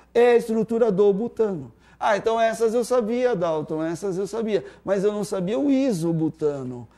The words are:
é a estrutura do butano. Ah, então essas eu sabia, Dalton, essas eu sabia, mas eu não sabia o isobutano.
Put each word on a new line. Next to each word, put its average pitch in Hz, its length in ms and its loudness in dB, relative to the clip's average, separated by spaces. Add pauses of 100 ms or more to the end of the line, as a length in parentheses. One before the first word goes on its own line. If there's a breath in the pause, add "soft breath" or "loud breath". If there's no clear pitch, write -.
(120)
é 240 200 6
a 240 40 6
estrutura 226 560 0
do 202 180 4
butano. 196 600 -4 (260 soft breath)
Ah, 220 200 0
então 226 200 0
essas 226 360 0
eu 240 100 0
sabia, 247 500 0
Dalton, 160 480 -2
essas 170 360 -4
eu 196 80 -4
sabia, 214 360 -2 (220 loud breath)
mas 190 200 0
eu 208 60 4
não 208 140 -4
sabia 196 340 -4
o 285 120 0
isobutano. 156 1160 -2 (120)